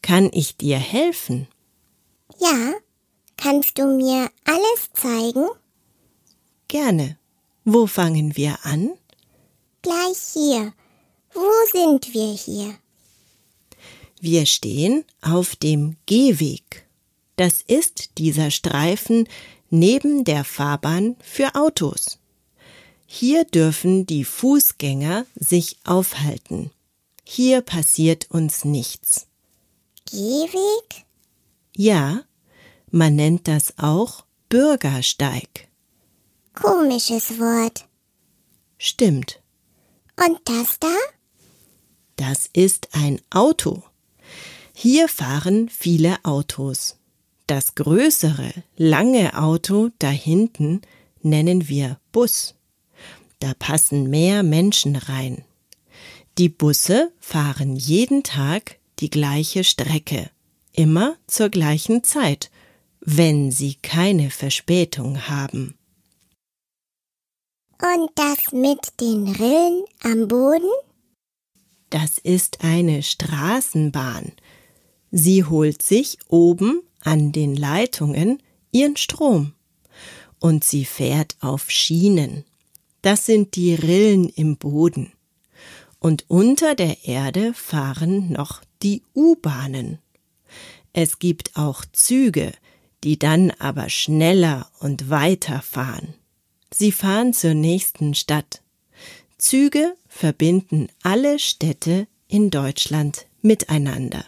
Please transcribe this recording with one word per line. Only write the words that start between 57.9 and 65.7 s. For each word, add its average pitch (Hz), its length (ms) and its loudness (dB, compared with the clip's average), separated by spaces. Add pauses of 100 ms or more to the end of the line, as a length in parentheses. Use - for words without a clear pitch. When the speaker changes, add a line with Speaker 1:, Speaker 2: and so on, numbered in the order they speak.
Speaker 1:
Tag 143 560 -4 (180)
die 147 140 -6
gleiche 151 520 -2
Strecke, 151 680 -2 (420)
immer 170 420 2 (120)
zur 214 220 0
gleichen 170 540 0
Zeit, 175 460 -2 (500)
wenn 151 520 2
sie 139 240 -4
keine 165 560 0
Verspätung 139 1000 -2
haben. 139 480 -6 (2000)